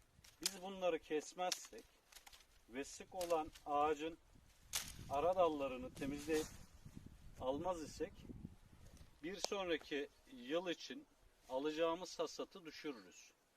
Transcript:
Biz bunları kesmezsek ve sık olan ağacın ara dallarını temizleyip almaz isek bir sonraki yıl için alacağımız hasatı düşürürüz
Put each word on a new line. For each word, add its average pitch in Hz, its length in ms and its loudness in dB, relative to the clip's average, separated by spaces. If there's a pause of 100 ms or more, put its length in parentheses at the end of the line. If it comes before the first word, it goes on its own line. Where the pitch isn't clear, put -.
(420)
Biz 190 200 -2
bunları 180 380 2
kesmezsek - 840 -2 (840)
ve 127 160 -4
sık - 300 -12
olan 170 360 2 (140)
ağacın 151 520 4 (920)
ara 151 260 6
dallarını 139 580 4
temizleyip 151 540 2 (960)
almaz 160 400 2
isek 151 320 -4 (1120)
bir 180 120 -4
sonraki 165 720 0 (220)
yıl 147 380 0
için - 380 -6 (420)
alacağımız 156 720 2
hasatı 170 460 -2
düşürürüz 127 680 -8 (240)